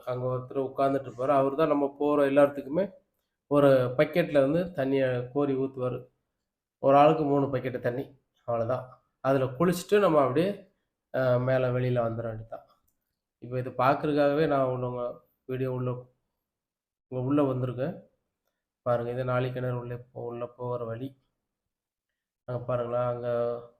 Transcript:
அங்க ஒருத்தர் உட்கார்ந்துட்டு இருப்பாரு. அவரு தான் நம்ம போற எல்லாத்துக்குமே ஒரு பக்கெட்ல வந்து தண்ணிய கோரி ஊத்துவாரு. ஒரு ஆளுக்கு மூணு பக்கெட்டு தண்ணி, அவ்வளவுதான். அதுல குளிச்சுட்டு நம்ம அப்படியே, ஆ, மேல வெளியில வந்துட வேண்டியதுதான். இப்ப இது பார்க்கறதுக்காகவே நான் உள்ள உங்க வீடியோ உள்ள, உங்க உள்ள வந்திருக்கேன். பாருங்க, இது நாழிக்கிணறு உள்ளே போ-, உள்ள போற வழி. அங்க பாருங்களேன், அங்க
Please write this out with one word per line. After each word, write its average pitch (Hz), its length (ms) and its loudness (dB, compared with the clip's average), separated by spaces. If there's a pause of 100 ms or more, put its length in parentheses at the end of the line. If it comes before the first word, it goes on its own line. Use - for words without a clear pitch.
அங்க 127 220 -4
ஒருத்தர் 127 460 -4
உட்கார்ந்துட்டு 139 360 0
இருப்பாரு. 127 200 -6
அவரு 135 280 2
தான் 156 120 2
நம்ம 143 300 0
போற 147 320 2
எல்லாத்துக்குமே 143 600 2 (560)
ஒரு 135 500 4
பக்கெட்ல 147 440 2
வந்து 165 320 0
தண்ணிய 131 600 0
கோரி 139 220 0
ஊத்துவாரு. 127 520 -4 (720)
ஒரு 135 180 4
ஆளுக்கு 151 280 6
மூணு 139 220 2
பக்கெட்டு 127 320 -4
தண்ணி, 123 260 -4 (400)
அவ்வளவுதான். 117 400 -4 (360)
அதுல 135 240 2
குளிச்சுட்டு 175 540 0
நம்ம 165 220 4
அப்படியே, 151 500 0 (440)
ஆ, 127 220 2
மேல 127 340 2
வெளியில 123 360 0
வந்துட 113 160 -4
வேண்டியதுதான். 110 440 -10 (720)
இப்ப 123 200 -8
இது 123 120 -6
பார்க்கறதுக்காகவே 147 760 2
நான் 139 200 2
உள்ள 127 220 -2
உங்க 123 320 -6 (240)
வீடியோ 127 280 -4
உள்ள, 127 180 -4 (1160)
உங்க 127 160 -6
உள்ள 147 180 2
வந்திருக்கேன். 127 580 -4 (840)
பாருங்க, 120 280 -2
இது 127 140 -4
நாழிக்கிணறு 127 460 -2
உள்ளே 123 240 -6
போ-, 120 300 -14
உள்ள 120 220 -8
போற 123 380 -6
வழி. 120 320 -10 (1300)
அங்க 123 200 -8
பாருங்களேன், 123 420 -2
அங்க 120 220 -4 (520)